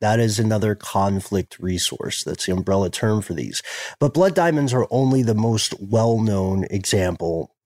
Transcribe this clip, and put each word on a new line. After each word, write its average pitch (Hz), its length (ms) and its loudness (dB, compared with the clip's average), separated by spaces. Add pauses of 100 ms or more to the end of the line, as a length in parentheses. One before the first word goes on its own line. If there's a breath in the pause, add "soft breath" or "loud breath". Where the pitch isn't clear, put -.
That 110 200 2
is 110 180 2
another 107 380 2
conflict 98 800 -2
resource. - 640 -4
That's - 240 -8
the 92 60 0
umbrella 95 360 0
term 107 320 0
for 90 140 -6
these. 62 280 -6 (360 loud breath)
But 143 160 2
blood 180 220 4
diamonds 156 360 2
are 123 200 2
only 131 320 4
the 113 100 2
most 110 460 0
well-known 104 920 2
example 87 800 -2 (140)